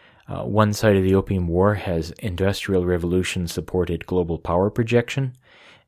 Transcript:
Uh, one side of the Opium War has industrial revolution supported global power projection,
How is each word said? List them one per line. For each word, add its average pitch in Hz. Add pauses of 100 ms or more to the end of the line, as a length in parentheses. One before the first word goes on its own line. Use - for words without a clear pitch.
(280)
Uh, -
one 107
side 104
of 95
the 95
Opium 95
War 92
has 85
industrial 95
revolution 87
supported 85
global 85
power 92
projection, 120 (540)